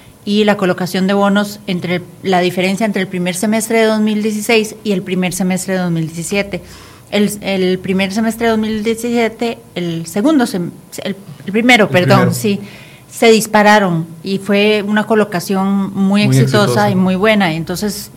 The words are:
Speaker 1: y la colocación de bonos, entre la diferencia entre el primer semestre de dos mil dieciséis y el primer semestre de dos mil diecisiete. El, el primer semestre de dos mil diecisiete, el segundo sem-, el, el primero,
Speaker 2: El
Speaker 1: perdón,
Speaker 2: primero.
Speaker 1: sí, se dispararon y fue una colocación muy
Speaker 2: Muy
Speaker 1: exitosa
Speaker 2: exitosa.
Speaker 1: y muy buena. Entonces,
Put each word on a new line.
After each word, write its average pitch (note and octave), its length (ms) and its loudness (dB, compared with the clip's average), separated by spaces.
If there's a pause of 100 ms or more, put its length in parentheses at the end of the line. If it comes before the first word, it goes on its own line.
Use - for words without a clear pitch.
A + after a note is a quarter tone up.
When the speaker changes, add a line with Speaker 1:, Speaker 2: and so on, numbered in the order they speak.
(260)
Speaker 1:
y G#3 180 2
la G#3 140 2
colocación F#3 480 0
de G3 80 2
bonos, G3+ 540 2
entre F3+ 340 -4 (220)
la F#3 160 2
diferencia F3+ 460 0
entre G3+ 180 -2
el F3+ 40 -6
primer F3+ 280 -4
semestre A3 440 0
de A3 60 4
dos A3 160 2
mil G#3+ 220 0
dieciséis G#3+ 600 0
y G#3+ 80 -2
el F#3 120 -2
primer F#3 300 -2
semestre F#3 420 -2
de F#3 60 -2
dos F3 100 -2
mil D#3+ 160 -2
diecisiete. F3+ 540 -6 (500)
El, G#3 200 0 (100)
el F#3 360 0
primer F#3+ 340 -2
semestre A3+ 360 -2
de A3+ 40 2
dos A3 80 0
mil G#3+ 240 -4
diecisiete, A3+ 760 -2 (160)
el E3+ 320 -6
segundo B3 380 0
sem-, F3 260 -6 (320)
el, G3 120 -8 (300)
el G3 60 -10
primero, A#3 340 4
Speaker 2:
El - 60 -2
Speaker 1:
perdón, F3+ 260 4
Speaker 2:
primero. - 160 2
Speaker 1:
sí, G3+ 260 -2 (480)
se - 220 2
dispararon G#3 760 4 (160)
y F#3+ 160 -4
fue G#3 480 2
una G#3+ 160 0
colocación G3 920 0
muy G3 320 2
Speaker 2:
Muy G3+ 120 4
Speaker 1:
exitosa G#3+ 260 4
Speaker 2:
exitosa. G#3 260 2
Speaker 1:
y F#3+ 60 0
muy F#3 200 2
buena. G3 380 2
Entonces, F3 640 -6